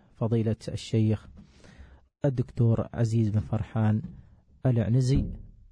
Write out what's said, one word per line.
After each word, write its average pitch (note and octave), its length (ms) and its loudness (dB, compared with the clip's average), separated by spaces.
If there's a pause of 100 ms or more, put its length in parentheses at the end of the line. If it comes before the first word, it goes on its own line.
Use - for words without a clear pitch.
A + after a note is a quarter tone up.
(160)
فضيلة A2 400 0 (120)
الشيخ A2 600 0 (1000)
الدكتور A#2+ 680 0
عزيز A2+ 360 2
بن G2+ 100 0
فرحان G#2+ 600 0 (640)
العنزي. B2 600 2 (460)